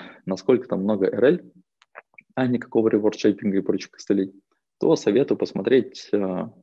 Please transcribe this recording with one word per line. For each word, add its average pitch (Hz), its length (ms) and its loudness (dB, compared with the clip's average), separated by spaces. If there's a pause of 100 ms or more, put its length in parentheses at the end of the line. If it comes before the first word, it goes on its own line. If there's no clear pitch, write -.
(260)
насколько 120 420 0
там 95 140 -2
много 98 240 0
R 107 180 0
L, 170 160 4 (920)
а 131 120 0
никакого 117 420 0
реворд-шейпинга 104 680 0
и 95 40 -2
прочих - 300 -4
костылей, 98 400 -4 (460)
то 160 160 2
советую 120 440 0
посмотреть, 107 760 -2
а, 92 400 -2 (100)